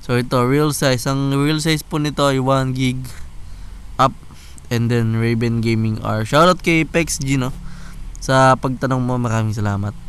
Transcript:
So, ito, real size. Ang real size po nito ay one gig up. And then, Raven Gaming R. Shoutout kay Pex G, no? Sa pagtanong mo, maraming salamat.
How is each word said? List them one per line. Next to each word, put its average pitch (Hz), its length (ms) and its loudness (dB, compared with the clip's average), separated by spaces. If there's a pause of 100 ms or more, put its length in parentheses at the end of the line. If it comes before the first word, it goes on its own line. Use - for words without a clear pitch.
So, 123 160 0
ito, 123 240 2
real 143 320 2
size. 131 320 0
Ang 139 240 0
real 147 320 0
size 156 220 0
po 156 160 -2
nito 147 260 0
ay 135 140 2
one 131 340 2
gig 131 240 0 (960)
up. 131 160 2 (560)
And 117 240 0
then, 113 240 2
Raven 117 480 0
Gaming 110 400 0
R. 107 240 -2
Shoutout 175 320 6
kay 165 240 2
Pex 160 400 -2
G, 135 160 0
no? 127 160 -4 (640)
Sa 131 400 4
pagtanong 131 460 -2
mo, 127 100 0
maraming 110 400 0
salamat. 104 400 -2 (140)